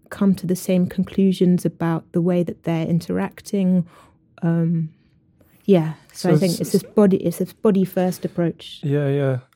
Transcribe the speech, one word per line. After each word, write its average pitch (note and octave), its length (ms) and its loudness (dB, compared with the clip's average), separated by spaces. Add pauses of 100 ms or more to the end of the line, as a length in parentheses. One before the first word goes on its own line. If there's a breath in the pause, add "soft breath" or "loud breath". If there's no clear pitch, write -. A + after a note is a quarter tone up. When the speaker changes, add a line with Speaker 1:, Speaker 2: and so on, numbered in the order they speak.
Speaker 1:
come G3 260 0
to F#3 120 -8
the F#3 80 0
same F3+ 320 0
conclusions F#3 800 0
about E3 480 -4
the F3 80 0
way F3+ 220 0
that - 200 -8
they're E3 240 -2
interacting? F3+ 1000 -2 (560 soft breath)
Um, E3 480 0 (760)
yeah, D#3+ 300 4 (180)
so - 160 -4
Speaker 2:
So D#3+ 60 6
Speaker 1:
I - 20 4
think E3+ 160 2
Speaker 2:
s-, - 80 -6
Speaker 1:
it's F3 100 -4
this G3+ 120 2
body, G3+ 340 4
it's - 220 -4
this F3+ 120 -4
body G3 320 2
first F#3 400 -2
approach. - 600 -6
Speaker 2:
Yeah, C#3+ 260 0
yeah. C3+ 300 0 (160)